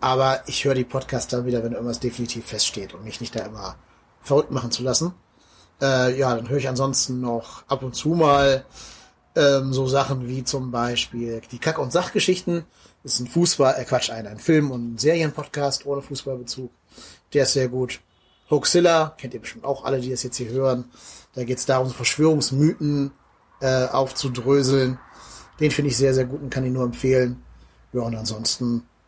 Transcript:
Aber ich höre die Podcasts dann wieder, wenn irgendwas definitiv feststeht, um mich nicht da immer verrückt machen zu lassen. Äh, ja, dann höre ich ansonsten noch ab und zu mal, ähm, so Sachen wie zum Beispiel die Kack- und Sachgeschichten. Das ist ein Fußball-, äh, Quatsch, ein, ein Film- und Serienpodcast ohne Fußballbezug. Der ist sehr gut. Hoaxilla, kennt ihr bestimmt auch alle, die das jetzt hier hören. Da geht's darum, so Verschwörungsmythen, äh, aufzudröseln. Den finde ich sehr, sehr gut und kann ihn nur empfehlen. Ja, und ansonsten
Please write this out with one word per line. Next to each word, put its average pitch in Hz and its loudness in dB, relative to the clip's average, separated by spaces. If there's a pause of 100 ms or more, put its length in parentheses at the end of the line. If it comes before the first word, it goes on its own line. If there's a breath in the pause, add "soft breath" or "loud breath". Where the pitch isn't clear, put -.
Aber 131 2
ich - -4
höre 135 2
die 127 0
Podcasts - -4
dann 123 -2
wieder, 120 -2
wenn 117 -4
irgendwas 120 -6
definitiv 117 -6
feststeht, - -4
um 95 -18
mich 107 -12
nicht 117 -10
da 110 -6
immer 107 -14 (420 soft breath)
verrückt 147 2
machen 123 -4
zu 120 -4
lassen. 156 0 (680 soft breath)
Äh, 127 2
ja, 127 2
dann 117 -6
höre 139 0
ich 131 -2
ansonsten 127 0
noch 120 -6
ab 131 -2
und 131 -8
zu - -2
mal, 143 4 (720 loud breath)
ähm, 139 4
so 131 0
Sachen 135 0
wie 127 -6
zum 127 -4
Beispiel 117 -4 (100)
die 123 -12
Kack- 160 -2
und 127 -4
Sachgeschichten. 175 0 (360 soft breath)
Das - -4
ist - 0
ein 123 -8
Fußball-, 143 2
äh, 120 -6
Quatsch, 123 0
ein, 110 -10
ein - -14
Film- 151 4
und 117 -6
Serienpodcast 147 -2
ohne 139 -4
Fußballbezug. 131 -8 (640 loud breath)
Der 143 4
ist 123 2
sehr 131 2
gut. 127 -4 (500)
Hoaxilla, 165 4
kennt 123 -12
ihr 117 -10
bestimmt - -12
auch 135 -2
alle, 131 -2
die 123 -6
das 123 -4
jetzt 123 -6
hier 117 -6
hören. 127 0 (480 loud breath)
Da 127 -4
geht's 123 -2
darum, 131 2
so 123 -6
Verschwörungsmythen, 147 2 (500)
äh, 131 2
aufzudröseln. 131 2 (600 loud breath)
Den 151 4
finde 147 0
ich 120 0
sehr, 135 4
sehr 127 2
gut 143 -8
und 131 -8
kann 131 -4
ihn 127 -2
nur 127 0
empfehlen. 123 2 (500 soft breath)
Ja, 123 -2
und 117 -4
ansonsten 113 -2 (200)